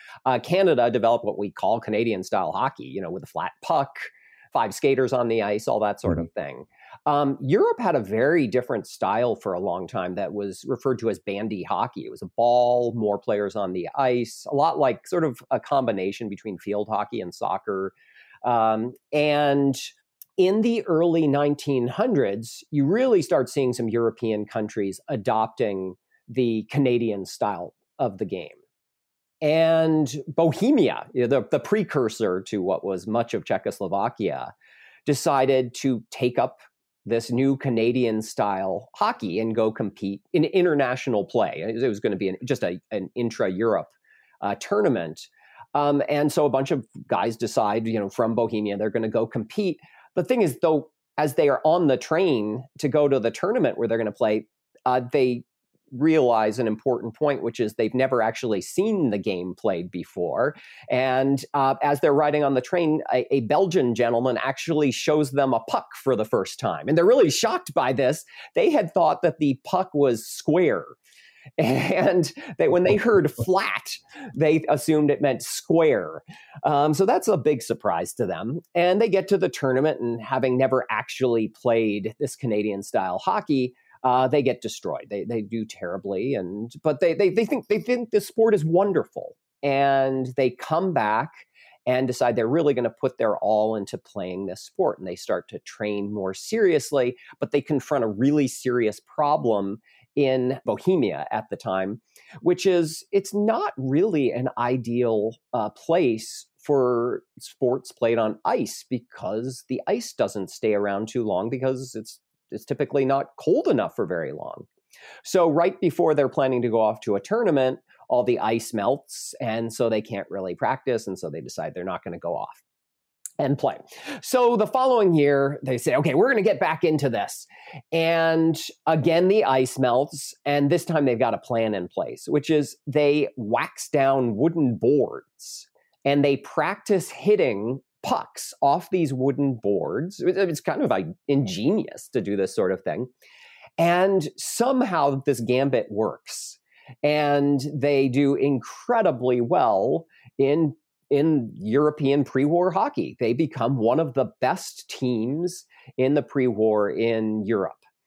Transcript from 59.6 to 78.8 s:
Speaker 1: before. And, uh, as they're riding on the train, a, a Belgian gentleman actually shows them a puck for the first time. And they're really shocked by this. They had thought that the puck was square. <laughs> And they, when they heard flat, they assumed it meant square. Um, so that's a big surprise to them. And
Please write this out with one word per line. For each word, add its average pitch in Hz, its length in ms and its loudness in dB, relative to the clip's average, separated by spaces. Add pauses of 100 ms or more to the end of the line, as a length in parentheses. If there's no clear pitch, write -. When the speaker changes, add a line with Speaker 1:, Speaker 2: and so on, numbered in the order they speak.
Speaker 1:
before. 90 640 -4 (340)
And, 135 540 0 (100)
uh, 135 280 2
as 143 180 0
they're 151 140 4
riding 147 300 2
on 139 100 2
the 127 80 2
train, 160 400 0 (120)
a, 127 200 0
a 135 80 2
Belgian 147 520 2
gentleman 117 480 0
actually 147 500 -2
shows 151 400 0
them 135 220 0
a 113 160 0
puck - 180 -2 (140)
for 131 140 2
the 107 100 0
first 101 340 -2
time. 85 280 -4
And 156 100 2
they're 170 80 4
really 226 240 6
shocked 226 440 -2
by 135 200 0
this. 131 320 0 (300)
They 311 160 4
had 214 220 0
thought 160 280 2
that - 180 0
the 139 260 2
puck 185 280 -2
was 131 340 2
square. 147 640 0
<laughs> - 60 -20 (640)
And 160 760 2 (280)
they, 165 80 4
when 180 160 4
they 196 140 4
heard 190 340 4
flat, 185 580 -2 (460)
they 156 340 2
assumed 151 400 2
it 143 140 0
meant 135 180 0
square. 117 800 0 (420)
Um, 151 300 4
so 175 100 2
that's 262 240 2
a 208 80 4
big 139 280 0
surprise 90 500 -2
to 110 140 -2
them. 101 320 -6 (160)
And 180 260 4